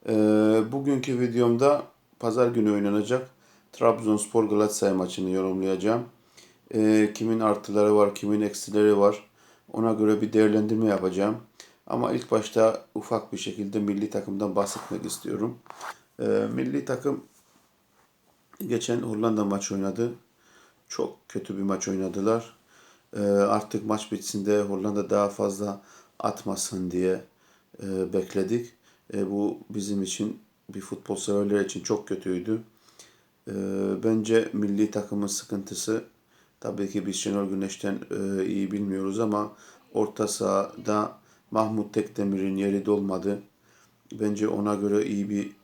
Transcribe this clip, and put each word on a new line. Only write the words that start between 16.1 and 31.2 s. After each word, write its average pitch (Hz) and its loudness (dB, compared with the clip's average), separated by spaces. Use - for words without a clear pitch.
Ee, 107 0
milli 131 -4
takım 135 -4
geçen 120 -2
Hollanda 107 0
maçı 98 -2
oynadı. 98 -4
Çok - -8
kötü - -8
bir 98 -4
maç 95 -2
oynadılar. 98 -2
Ee, 104 -4
artık 101 2
maç 107 -2
bitsin 101 -6
de 104 4
Hollanda 101 -2
daha 101 4
fazla 101 -4
atmasın 95 -4
diye, 92 0
e, 95 -4
bekledik. 98 -2
E, 101 -2
bu 104 0
bizim 98 -4
için, 104 -4
bir 98 -12
futbol - -8
severler 101 0